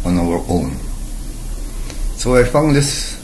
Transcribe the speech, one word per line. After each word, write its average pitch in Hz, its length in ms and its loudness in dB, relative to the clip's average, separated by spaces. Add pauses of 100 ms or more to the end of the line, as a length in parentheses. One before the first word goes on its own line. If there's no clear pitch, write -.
on 90 160 2
our 85 320 2
own?" 71 240 0 (1400)
So 123 160 2
I 123 80 8
found 147 320 4
this. - 480 0